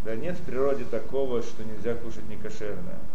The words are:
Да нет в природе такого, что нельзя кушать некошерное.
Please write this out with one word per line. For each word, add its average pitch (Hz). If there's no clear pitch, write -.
Да 110
нет 165
в 160
природе 135
такого, 123
что 113
нельзя 110
кушать 113
некошерное. 104